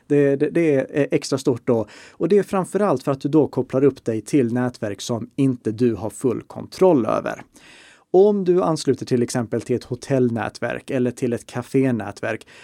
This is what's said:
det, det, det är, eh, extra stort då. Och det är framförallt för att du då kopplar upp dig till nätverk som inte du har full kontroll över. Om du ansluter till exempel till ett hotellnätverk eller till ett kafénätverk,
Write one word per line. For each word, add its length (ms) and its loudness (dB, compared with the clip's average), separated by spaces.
det, 300 2
det, 140 -2
det 240 2
är, 160 0
eh, 200 0
extra 280 -2
stort 280 -2
då. 200 2
Och 160 -4
det 100 4
är 40 4
framförallt 600 -2
för 100 -2
att 80 -4
du 80 -4
då 200 4
kopplar 360 0
upp 200 2
dig 160 -4
till 320 0
nätverk 480 -4
som 360 -8
inte 360 -2
du 220 0
har 160 -8
full 320 -2
kontroll 640 2
över. 360 -2
Om 320 4
du 180 2
ansluter 440 -2
till 160 0
exempel 380 -4
till 160 -2
ett 80 -8
hotellnätverk 1080 -4
eller 200 0
till 220 -4
ett 140 -6
kafénätverk, 1000 -4